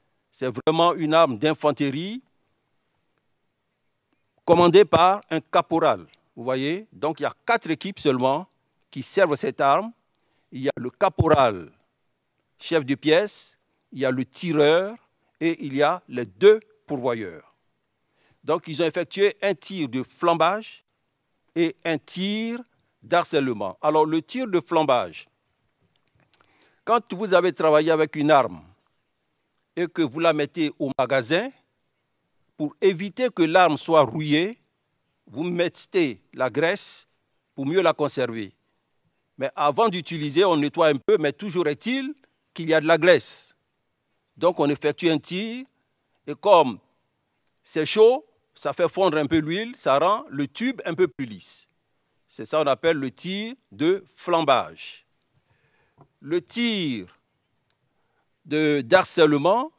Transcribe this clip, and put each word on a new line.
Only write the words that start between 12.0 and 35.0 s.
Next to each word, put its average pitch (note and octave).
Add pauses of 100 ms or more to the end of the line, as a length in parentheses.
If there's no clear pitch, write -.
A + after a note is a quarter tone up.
chef D#3+
de C3+
pièce, E3 (320)
il -
y C3
a C3
le B2+
tireur E3 (420)
et E3
il C#3
y C#3
a E3
les B2
deux F#3 (260)
pourvoyeurs. A#2 (880)
Donc E3
ils D#3
ont E3+
effectué F#3
un G3
tir E3+
de B2+
flambage E3+ (720)
et E3+
un E3
tir G#3+ (440)
d'harcèlement. C3
Alors D#3
le D#3
tir B3
de F3+
flambage, C3+ (1600)
quand A3+
vous F#3
avez F3
travaillé D#3
avec D#3
une D3+
arme A2 (1160)
et F3
que E3
vous C#3+
la E3
mettez D3+
au C#3+
magasin, C3+ (1080)
pour D3+
éviter G3+
que -
l'arme D#3+
soit D#3+
rouillée, D#3 (680)